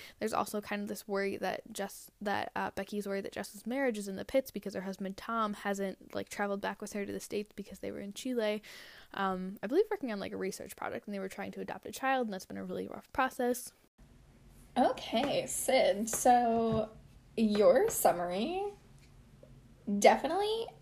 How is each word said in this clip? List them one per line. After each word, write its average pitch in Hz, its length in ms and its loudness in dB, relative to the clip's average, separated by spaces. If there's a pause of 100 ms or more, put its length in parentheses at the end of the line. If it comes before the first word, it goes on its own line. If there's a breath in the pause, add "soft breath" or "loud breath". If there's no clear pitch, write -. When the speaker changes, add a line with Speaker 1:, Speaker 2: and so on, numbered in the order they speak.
(180 loud breath)
Speaker 1:
there's 220 140 -2
also 214 280 0
kind 208 220 -6
of 208 60 -6
this 208 200 -8
worry 196 300 -2
that - 240 -4 (100)
Jess, - 380 -8 (100)
that, 202 360 -2
uh, 196 180 -2
Becky's 202 320 -4
worried 196 180 -4
that - 80 -14
Jess's - 340 -8
marriage 247 320 0
is 202 100 -6
in 190 80 -6
the 202 80 -6
pits - 260 0
because 202 240 -6
her 196 80 -4
husband 190 340 -6
Tom 220 380 -2
hasn't, 196 600 -4
like, 202 140 -6
traveled 202 320 -2
back 196 200 -4
with 208 120 -8
her 202 120 -4
to 202 80 -8
the 196 80 -4
States - 360 -6
because 202 240 -12
they 196 100 -8
were 208 100 -8
in 202 120 -10
Chile, 214 500 -2 (520 loud breath)
um, 190 480 -2
I 202 40 -4
believe 311 240 4
working 269 220 -4
on, 202 80 -4
like, 190 120 -6
a 196 40 -8
research - 400 -6
project, - 300 -6
and 208 80 -6
they 196 40 -4
were 190 100 -4
trying 196 240 -8
to 196 80 -10
adopt - 260 -8
a - 60 -12
child, 262 340 0
and 208 80 -4
that's 190 120 -8
been 196 120 -10
a 190 60 -6
really 185 240 -6
rough - 240 -14
process. 247 600 0 (1080)
Speaker 2:
Okay, 277 720 2
Sid, 208 600 2
so 233 800 4 (480)
your 208 540 8
summary 190 720 2 (1400)
definitely 381 680 4 (160)